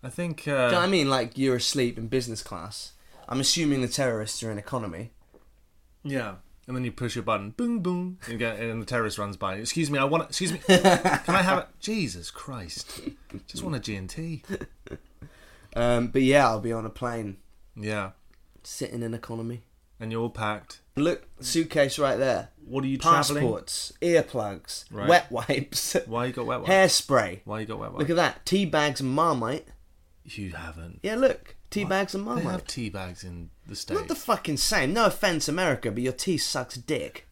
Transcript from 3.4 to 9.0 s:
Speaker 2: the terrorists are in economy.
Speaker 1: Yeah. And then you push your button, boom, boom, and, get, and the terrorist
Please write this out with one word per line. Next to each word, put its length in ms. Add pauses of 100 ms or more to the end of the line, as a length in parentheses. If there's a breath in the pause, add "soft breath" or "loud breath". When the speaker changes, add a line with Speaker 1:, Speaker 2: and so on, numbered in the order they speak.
Speaker 2:
the 60
terrorists 540
are 100
in 60
economy. 540 (920)
Speaker 1:
Yeah. 320 (300)
And 100
then 80
you 80
push 240
your 80
button, 280
boom, 280
boom, 480
and, 100
get, 220
and 220
the 40
terrorist 320